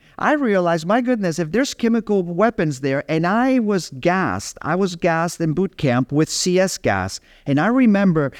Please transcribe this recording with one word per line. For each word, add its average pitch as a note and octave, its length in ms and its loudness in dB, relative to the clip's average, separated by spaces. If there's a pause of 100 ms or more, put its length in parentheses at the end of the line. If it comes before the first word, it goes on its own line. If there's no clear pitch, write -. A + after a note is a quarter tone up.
(200)
I B3 140 2
realize, F#3 520 0
my G#3+ 140 2
goodness, G#3+ 400 -2
if D#3 120 -2
there's B3+ 220 0
chemical A3+ 480 0
weapons E3+ 600 0
there, C#3 280 -2
and D#3+ 160 0
I B3 340 2
was G#3 400 -2
gassed, E3 640 -2
I D#3 140 -2
was F#3 220 -2
gassed E3 420 -2
in D#3+ 140 -2
boot F#3 240 -2
camp C3 340 0
with D#3 180 2
C F3+ 300 0
S F#3+ 180 0
gas, G2 440 -2 (240)
and C#3+ 160 0
I F#3 60 2
remember G3 720 2